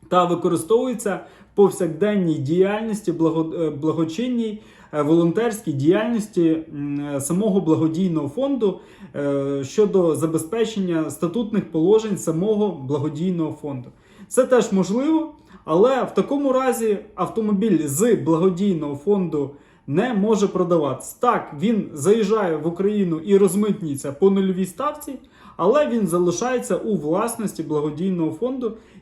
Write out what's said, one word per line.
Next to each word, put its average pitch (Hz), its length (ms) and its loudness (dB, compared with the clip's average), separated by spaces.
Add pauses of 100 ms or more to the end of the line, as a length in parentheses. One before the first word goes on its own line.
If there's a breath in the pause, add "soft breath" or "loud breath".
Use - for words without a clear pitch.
та 180 160 4
використовується 185 880 0
в - 400 -18
повсякденній 185 800 2
діяльності, 190 760 0
благо-, 160 420 0
е, 165 160 -2
благочинній, 185 920 -4 (320 loud breath)
е, 151 80 0
волонтерській 170 720 0
діяльності, 180 840 2 (160)
м, 143 260 -6 (160)
е, 139 60 -4
самого 190 400 0
благодійного 160 680 0
фонду, 240 500 -2 (360 loud breath)
е, 139 480 -2
щодо 180 520 2
забезпечення 165 960 -2
статутних 208 600 -4
положень 202 460 2
самого 208 520 0
благодійного 151 840 -4 (100)
фонду. 135 280 -10 (380 loud breath)
Це - 180 2
теж 240 260 2
можливо, 254 600 0 (340 loud breath)
але 226 380 4
в - 100 -6
такому 269 400 0
разі 240 440 2 (180)
автомобіль 190 720 0
з 185 280 2
благодійного 165 800 0
фонду 156 560 0 (360 loud breath)
не 208 260 0
може 202 340 2
продаватись. 165 680 0
Так, 233 460 -2
він 190 340 0
заїжджає 196 640 2
в 151 100 -4
Україну 185 520 0
і 196 180 4
розмитнюється 185 760 0
по 196 180 4
нульовій 190 360 0
ставці, 294 480 -6 (440 loud breath)
але 254 300 4
він 226 200 0
залишається 180 680 0
у 196 200 -2
власності 185 680 -2
благодійного 156 680 -2
фонду 240 460 -6 (240 loud breath)